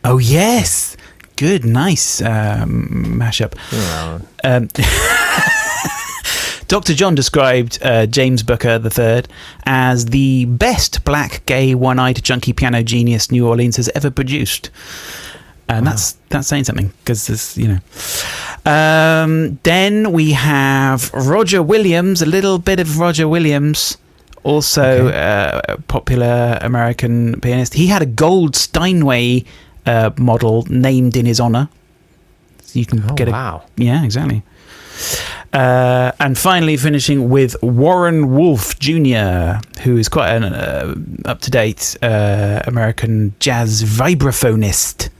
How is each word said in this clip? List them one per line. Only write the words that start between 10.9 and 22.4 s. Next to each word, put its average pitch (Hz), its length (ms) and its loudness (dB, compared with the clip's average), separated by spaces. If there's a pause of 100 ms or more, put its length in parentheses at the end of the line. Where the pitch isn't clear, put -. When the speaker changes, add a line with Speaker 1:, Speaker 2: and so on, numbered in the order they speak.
Speaker 1:
black 147 420 -2
gay 131 300 2
one-eyed 127 480 0
junkie 127 280 -2
piano 120 300 0
genius 117 480 0
New 123 160 2
Orleans 117 300 2
has 120 180 -2
ever 143 160 -2
produced. 131 600 -4 (960)
And 117 180 0
Speaker 2:
Wow. 123 60 0
Speaker 1:
that's, - 240 -6 (140)
that's 143 180 -4
saying 143 160 -2
something, 98 280 -4 (120)
'cause 117 240 -4
there's, - 280 -8
you 113 120 0
know. 98 100 0 (960)
Um, 160 880 2
then 202 500 2
we 156 200 2
have 135 800 0
Roger 175 480 2
Williams, 180 600 2
a 156 40 0
little 190 320 2